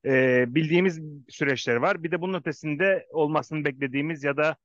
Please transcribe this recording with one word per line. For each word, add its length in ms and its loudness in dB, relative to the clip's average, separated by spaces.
E, 440 4
bildiğimiz 520 2
süreçler 480 -2
var. 260 0
Bir 80 -6
de 100 -2
bunun 180 -4
ötesinde 720 -2
olmasını 540 -2
beklediğimiz 600 -4
ya 120 -2
da 280 0